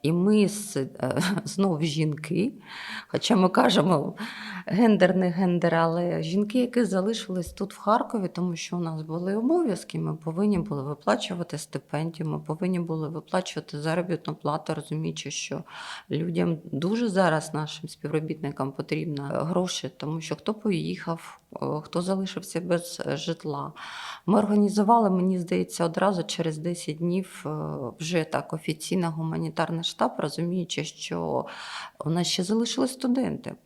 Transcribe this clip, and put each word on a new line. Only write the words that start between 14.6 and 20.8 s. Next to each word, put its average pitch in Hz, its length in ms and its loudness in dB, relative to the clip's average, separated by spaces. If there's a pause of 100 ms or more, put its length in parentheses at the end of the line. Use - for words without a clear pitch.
розуміючи, 156 560 -4
що - 320 -6 (480)
людям 170 540 0
дуже 208 440 0
зараз, 175 460 2
нашим 156 340 -6
співробітникам, 151 840 -4
потрібно 151 500 -4
гроші, 175 720 -2
тому 156 240 -4
що - 160 -4
хто - 180 -2
поїхав, 175 840 -2 (220)